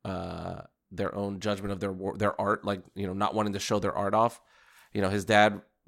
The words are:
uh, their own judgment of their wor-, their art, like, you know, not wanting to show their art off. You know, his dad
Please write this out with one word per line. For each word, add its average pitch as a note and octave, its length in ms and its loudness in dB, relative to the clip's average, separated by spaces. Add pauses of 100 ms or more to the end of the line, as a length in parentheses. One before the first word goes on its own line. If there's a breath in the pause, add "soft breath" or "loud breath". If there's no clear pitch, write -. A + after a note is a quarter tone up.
uh, F2+ 560 -8 (300)
their F#2+ 240 -4
own G2+ 240 -6
judgment G2+ 320 -4
of F#2+ 80 -4
their G2 120 -2
wor-, F#2+ 260 -6
their G#2 220 0
art, G2+ 240 0
like, G2 180 -2 (140)
you G2 120 -4
know, F2+ 60 -4
not G2+ 200 0
wanting G#2 200 0
to G2 60 -4
show G#2 200 0
their G2 160 0
art G2 180 0
off. A2+ 260 4 (540 soft breath)
You G#2 80 0
know, F#2+ 80 2
his G2 160 0
dad G#2 360 6 (260)